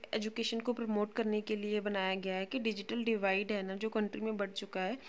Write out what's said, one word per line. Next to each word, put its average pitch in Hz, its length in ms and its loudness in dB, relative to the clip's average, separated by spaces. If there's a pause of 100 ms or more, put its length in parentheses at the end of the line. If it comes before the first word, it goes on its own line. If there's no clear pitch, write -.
(140)
एजुकेशन 220 460 -2
को 233 140 0
प्रमोट 214 400 0
करने 214 280 2
के 214 140 -2
लिए 208 240 0
बनाया 196 360 0
गया 190 200 -2
है 190 100 0
कि 254 140 -2
डिजिटल 220 440 -2
डिवाइड 196 480 2
है 202 120 0
ना, 190 120 -4
जो 208 140 -2
कंट्री 214 320 0
में 220 160 0
बढ़ 196 140 0
चुका 196 300 -4
है, 202 160 0 (120)